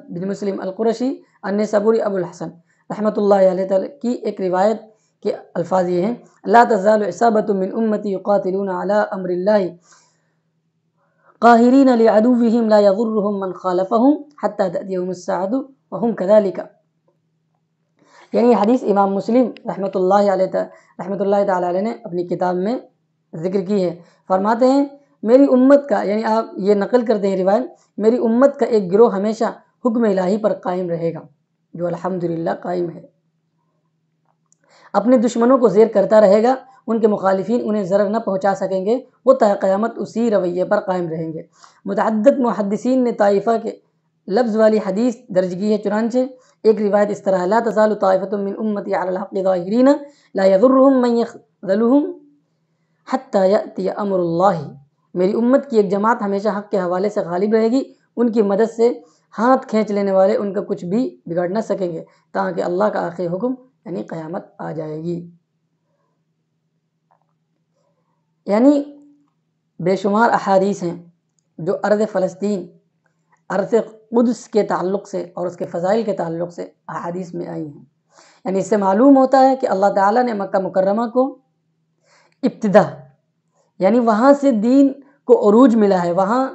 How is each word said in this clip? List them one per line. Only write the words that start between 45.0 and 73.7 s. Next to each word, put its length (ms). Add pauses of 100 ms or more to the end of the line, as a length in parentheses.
درج 240
کی 140
ہے، 40
چنانچہ 400 (460)
ایک 180
روایت 280
اس 140
طرح 140
ہے، 100
"لا 180
تزال 300
طائفة 420
من 200
امتی 360
علی 140
الحق 360
ظاہرین 440 (480)
لا 80
یضرہم 580
من 160
یخذلہم 920 (1040)
حتی 380
یأتی 380
امر 300
اللہ۔" 540 (400)
میری 200
امت 360
کی 80
ایک 140
جماعت 300
ہمیشہ 360
حق 140
کے 80
حوالے 300
سے 120
غالب 320
رہے 140
گی، 160 (320)
ان 160
کی 100
مدد 340
سے 180 (440)
ہاتھ 300
کھینچ 240
لینے 200
والے 240
ان 180
کا 80
کچھ 240
بھی 400
بگاڑ 240
نہ 100
سکیں 320
گے، 120 (280)
تاکہ 320
اللہ 200
کا 220
آخری 220
حکم 260 (320)
یعنی 180
قیامت 420 (120)
آ 140
جائے 260
گی۔ 340 (3250)
یعنی 380 (960)
بے 160
شمار 340
احادیث 540
ہیں 200 (540)
جو 260
ارض 180 (100)
فلسطین، 560 (800)
ارض 240 (380)